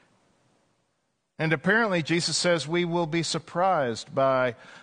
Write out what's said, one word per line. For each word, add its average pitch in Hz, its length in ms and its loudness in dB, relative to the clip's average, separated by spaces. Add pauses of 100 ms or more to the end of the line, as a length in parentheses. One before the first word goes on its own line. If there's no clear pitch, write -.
(1400)
And 160 140 -2
apparently, 190 500 2
Jesus 160 360 -2
says 170 280 0
we 175 200 0
will 170 220 -2
be 170 140 -2
surprised 160 960 -2
by 131 400 2 (280)